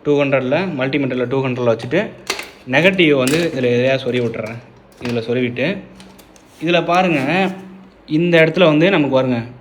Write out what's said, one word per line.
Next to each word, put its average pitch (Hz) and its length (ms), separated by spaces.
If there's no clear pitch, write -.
டூ 143 200
ஹண்ட்ரட்ல, 139 540
மல்டிமீட்டர்ல 127 500
டூ 135 180
ஹண்ட்ரட்ல 123 320
வச்சுட்டு 160 320
நெகட்டிவ் 160 460
வந்து 156 380
இதுல 131 80
எதையா 123 320
சொருவி 123 200
விட்டுறேன். 113 320
இதுல 120 240
சொருவிட்டு, 123 560
இதுல 165 240
பாருங்க, 170 680
இந்த 170 340
இடத்துல 160 240
வந்து 160 260
நமக்கு 147 240
பாருங்க 127 300